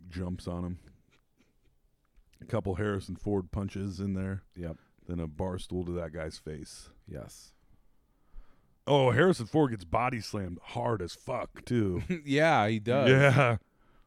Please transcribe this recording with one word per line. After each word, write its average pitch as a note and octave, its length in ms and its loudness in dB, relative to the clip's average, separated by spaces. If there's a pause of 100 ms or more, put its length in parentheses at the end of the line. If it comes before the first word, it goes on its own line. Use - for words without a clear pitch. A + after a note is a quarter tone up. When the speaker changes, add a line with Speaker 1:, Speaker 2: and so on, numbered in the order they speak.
Speaker 1:
jumps F2+ 380 -6
on F2 180 -4
him. F2+ 140 -6 (1600)
A - 40 -16
couple G2 320 -2
Harrison G2+ 400 -2
Ford G2+ 340 -2
punches G2 480 -4
in G2 160 -2
there. F#2+ 300 -4 (100)
Speaker 2:
Yep. E2 220 -8 (320)
Speaker 1:
Then F2 120 -4
a E2 60 -4
bar F#2 320 -6
stool F2+ 280 -6
to F2 60 -4
that E2+ 200 -6
guy's D#2+ 260 -6
face. - 520 -12 (200)
Speaker 2:
Yes. - 420 -14 (1300)
Speaker 1:
Oh, C3+ 240 4
Harrison B2+ 360 4
Ford D3+ 240 2
gets G#2 140 -6
body A#2 360 -2
slammed F2+ 420 -6
hard A#2+ 380 -2
as E2+ 140 -6
fuck, - 500 -8
too. G2+ 440 0
Speaker 2:
<laughs> F3 180 -4
Yeah, C#3 420 4
he A2 100 0
does. B2 300 2
Speaker 1:
Yeah. C3+ 480 6 (500)